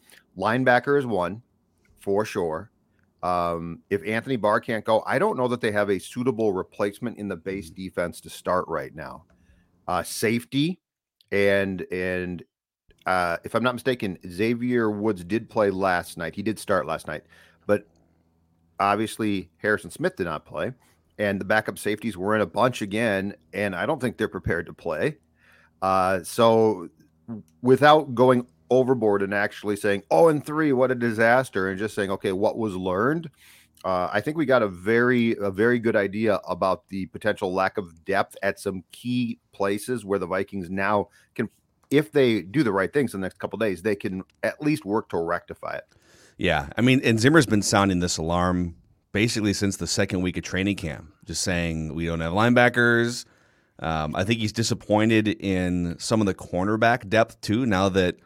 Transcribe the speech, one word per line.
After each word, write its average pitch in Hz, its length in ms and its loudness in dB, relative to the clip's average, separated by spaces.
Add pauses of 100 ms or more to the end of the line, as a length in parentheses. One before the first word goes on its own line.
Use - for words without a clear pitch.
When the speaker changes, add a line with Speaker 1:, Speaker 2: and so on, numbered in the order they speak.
(380)
Speaker 1:
Linebacker 123 600 2
is 135 80 0
one, 98 360 -2 (580)
for 101 240 0
sure. 85 480 -4 (500)
Um, 85 580 -2 (100)
if 101 160 -2
Anthony 113 320 -2
Barr 104 220 2
can't 113 260 -6
go, 110 200 2
I 113 140 0
don't 202 180 0
know 127 120 0
that 120 100 -2
they 117 120 0
have 104 180 0
a 95 100 2
suitable 113 540 -2
replacement 101 640 -6
in 104 100 -8
the 95 80 -6
base 95 340 -8
Speaker 2:
Mm-hmm. 85 140 -12
Speaker 1:
defense 87 380 -6
to 82 80 -20
start 90 380 -2
right 71 280 -6
now. 73 300 -14 (600)
Uh, 90 160 0
safety, 127 760 -2 (520)
and, 98 500 2 (100)
and, 90 520 -4 (640)
uh, 87 380 0
if - 120 -6
I'm 113 80 0
not 123 100 0
mistaken, 117 540 -4
Xavier 117 640 0
Woods 104 340 -2
did 104 260 -4
play 107 220 2
last 92 460 -2
night. 82 180 -8
He 101 80 -8
did 98 160 -4
start 90 260 0
last 78 220 -6
night, 76 160 -10 (420)
but 104 220 0 (920)
obviously 104 800 0
Harrison 107 340 -2
Smith - 240 -4
did - 100 -6
not 80 180 -6
play, 95 300 -6 (460)
and 101 200 0
the 92 60 -6
backup 107 320 0
safeties 104 400 -4
were 98 180 0
in 107 60 2
a 101 60 2
bunch 117 340 0
again, 101 540 -2 (180)
and 98 220 -2
I 87 100 -2
don't 139 160 -4
think 120 160 -4
they're 110 100 0
prepared 85 380 -4
to 80 80 -16
play. 85 440 -4 (640)
Uh, 95 420 2
so 110 680 2 (720)
without 139 520 6
going 123 320 4 (240)
overboard 120 540 4
and 98 100 -2
actually 104 420 -2
saying, 101 360 0
"Oh 160 160 8
and 151 180 2
three, 151 280 0
what 127 180 4
a 127 40 0
disaster," 117 760 2
and 95 100 -4
just 104 160 -6
saying, 98 160 -2
"Okay, 98 220 -2
what 101 240 0
was 110 180 -2
learned?" 110 540 -2 (540)
Uh, 90 280 0
I 104 100 0
think 151 160 -6
we 160 80 0
got 123 160 4
a 107 60 2
very, 117 720 2
a 101 100 -2
very 113 300 2
good 110 160 0
idea 104 400 0 (120)
about 90 420 -2
the 95 180 -8
potential 98 440 -4
lack 95 280 0
of 82 260 -12
depth 95 380 -2
at 98 160 -2
some 92 320 -6
key 123 480 -4 (140)
places 120 520 -4
where 98 140 -2
the 92 80 -4
Vikings 92 420 -4
now 98 400 0 (240)
can, 113 160 -4 (400)
if 151 220 2
they 120 320 4
do 95 180 -2
the 117 100 2
right 95 220 0
things 147 220 0
in 98 60 -6
the 95 40 -4
next - 140 -10
couple - 180 -8
days, 101 240 -2
they 104 140 0
can 95 260 -6 (220)
at - 180 -4
least 151 240 -2
work 104 240 -2
to - 80 -4
rectify 85 600 -6
it. - 80 -12 (520)
Speaker 2:
Yeah, 78 400 0
I 107 40 -2
mean, 131 220 6
and 113 160 2
Zimmer's 139 280 6
been 104 160 2
sounding 98 380 4
this 87 160 -2
alarm 87 580 0 (380)
basically 107 400 0
since 98 240 -2
the 85 100 -6
second 98 340 -2
week 90 160 -2
of 85 60 -6
training 95 320 0
camp, 80 360 -10 (140)
just 82 160 -6
saying, 80 540 -2
"We 82 100 -4
don't 82 160 -2
have 82 120 -2
linebackers." 120 920 4 (540)
Um, 78 360 -4
I 95 80 -2
think 113 160 0
he's 104 140 -2
disappointed 110 760 2
in 90 680 -2
some 110 240 0
of 104 60 2
the 92 80 0
cornerback 110 760 0
depth, 110 320 2
too, 117 240 0
now 98 240 2
that 90 360 2